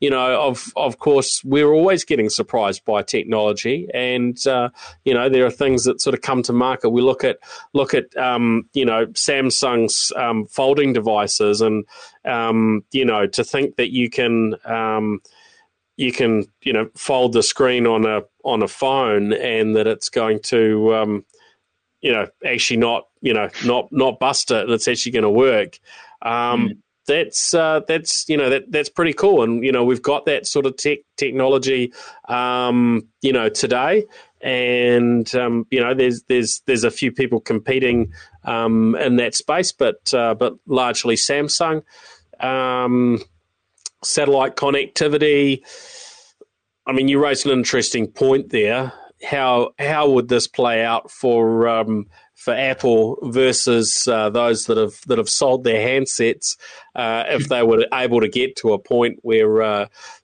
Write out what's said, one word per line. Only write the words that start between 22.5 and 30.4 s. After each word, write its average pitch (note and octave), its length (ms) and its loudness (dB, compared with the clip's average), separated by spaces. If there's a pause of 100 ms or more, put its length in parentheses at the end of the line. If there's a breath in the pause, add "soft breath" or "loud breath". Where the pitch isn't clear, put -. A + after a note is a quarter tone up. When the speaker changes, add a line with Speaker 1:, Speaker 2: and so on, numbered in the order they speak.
Speaker 1:
not, A#2 320 -2 (120)
you A#2+ 140 0
know, G#2 140 -2 (180)
not, A#2+ 240 0
not C3 300 0
bust - 320 -2
it, A2 100 0
and A2 80 -4
it's A2+ 160 -2
actually B2 240 -4
gonna A2+ 180 0
work. G#2+ 520 2 (420 loud breath)
Um, A#2+ 460 -2
Speaker 2:
Mm. G#2 100 -10 (300)
Speaker 1:
that's, - 460 -2
uh, D#3 340 2
that's, D#3+ 400 -4
you D#3 80 0
know, C#3 140 0
that, C3+ 200 -2
that's D3+ 180 -2
pretty E3+ 240 -2
cool. F#3 300 2
And, A#2 220 0
you C3 80 0
know, B2 120 2
we've B2 160 2
got C#3 260 -2
that D3 200 -2